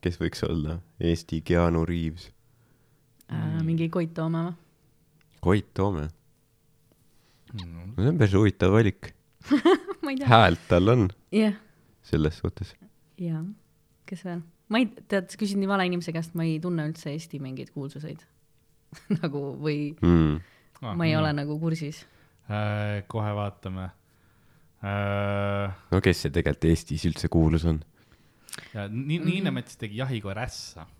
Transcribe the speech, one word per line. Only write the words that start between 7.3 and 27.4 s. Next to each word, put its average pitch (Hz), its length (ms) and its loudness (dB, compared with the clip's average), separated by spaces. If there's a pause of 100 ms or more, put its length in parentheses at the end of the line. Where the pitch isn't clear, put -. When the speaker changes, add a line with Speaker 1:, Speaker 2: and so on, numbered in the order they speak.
Speaker 3:
Mm. 87 400 -14
Speaker 1:
No 113 80 -12
see 113 140 4
on 170 100 2
päris 101 160 6
huvitav 95 380 6
valik. 107 280 4 (520)
Speaker 2:
<laughs> 269 100 2 (340)
Ma 285 140 -6
ei 269 60 -6
tea. 269 120 -2
Speaker 1:
Häält 104 360 8
tal 90 240 4
on. 117 180 4 (220)
Speaker 2:
Jah. 208 260 2 (500)
Speaker 1:
Selles 78 300 0
suhtes. - 380 -8 (440)
Speaker 2:
Jaa. 160 240 -6 (680)
Kes 185 160 -14
veel? 175 180 -8 (320)
Ma 226 80 2
ei, 240 60 2 (200)
tead, 196 220 -2
sa - 80 -16
küsid 202 240 -2
nii 190 80 0
vale 196 160 2
inimese 175 300 -2
käest, 165 180 -6
ma 165 160 -2
ei 160 100 0
tunne 165 300 -2
üldse 160 240 -10
Eesti 156 260 -10
mingeid 135 320 -10
kuulsuseid. 147 540 -12 (480)
<laughs> - 480 -6
Nagu, 143 400 -4
või 147 400 -2
Speaker 1:
Hmm. - 380 6 (420)
Speaker 3:
Ah, 113 160 -8
Speaker 2:
ma 170 80 0
ei 156 80 4
Speaker 3:
mm. 156 80 2
Speaker 2:
ole 151 120 0
nagu 147 260 -4
kursis. 160 420 -4 (480)
Speaker 3:
Äh, 104 580 -2
kohe 107 300 -4
vaatame. 95 540 -8 (880)
Äh, 101 880 -2 (220)
Speaker 1:
No 92 100 4
kes 90 240 2
see 82 80 -2
tegelikult 80 340 0
Eestis 80 400 0
üldse 80 240 -2
kuulus 80 340 4